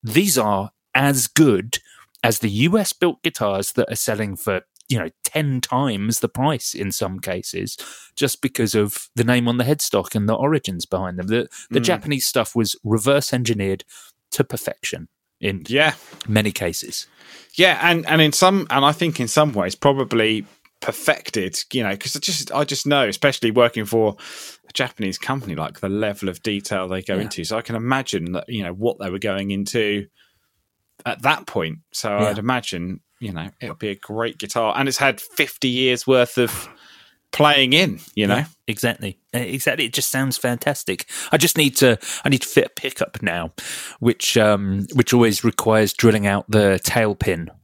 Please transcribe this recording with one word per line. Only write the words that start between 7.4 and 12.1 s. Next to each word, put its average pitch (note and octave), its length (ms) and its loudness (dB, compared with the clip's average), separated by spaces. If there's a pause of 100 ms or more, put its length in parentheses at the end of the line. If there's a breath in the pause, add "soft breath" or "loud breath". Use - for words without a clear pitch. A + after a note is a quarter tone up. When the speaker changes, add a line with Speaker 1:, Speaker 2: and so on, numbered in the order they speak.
Speaker 1:
just - 260 -2
because A#2+ 320 -2
of G#2 400 0
the A#2+ 100 0
name A#2+ 220 2
on A#2+ 120 0
the B2 60 2
headstock A#2+ 520 0
and G#2 120 0
the A2+ 60 2
origins D#3+ 500 -2
behind F#2 320 -4
them. F#2 120 -6
The, A2+ 200 0 (220 loud breath)
the A#2+ 100 -2
Speaker 2:
Mm. B2 40 -4
Speaker 1:
Japanese C#3+ 420 -2